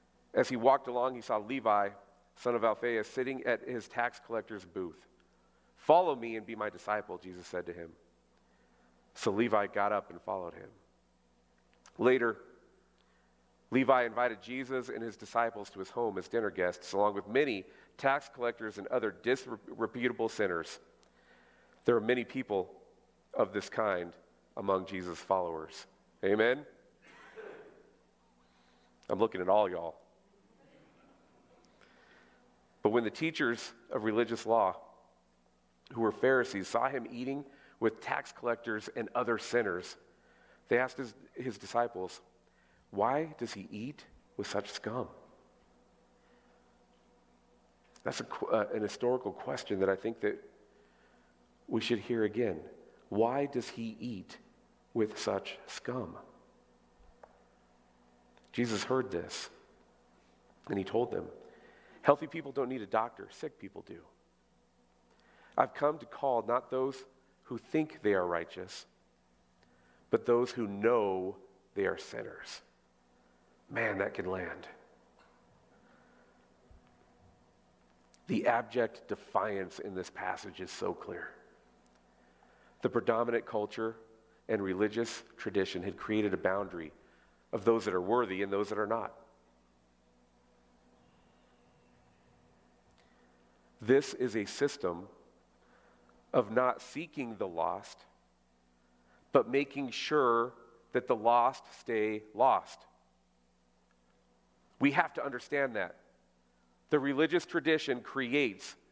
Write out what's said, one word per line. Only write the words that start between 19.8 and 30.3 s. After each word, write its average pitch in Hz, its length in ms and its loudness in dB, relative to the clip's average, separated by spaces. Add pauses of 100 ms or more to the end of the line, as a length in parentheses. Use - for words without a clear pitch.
sinners. 90 500 -2 (1080)
There 120 120 6
are 110 40 4
many 120 220 2
people 107 480 -2 (640)
of 98 180 2
this 101 160 -4
kind 90 440 -2 (440)
among 95 300 0
Jesus' 90 320 -6
followers. 85 680 -2 (380)
Amen? 113 400 4 (2500)
I'm 98 80 0
looking 104 220 2
at 92 80 2
all 101 200 6
y'all. 85 280 -6 (2750)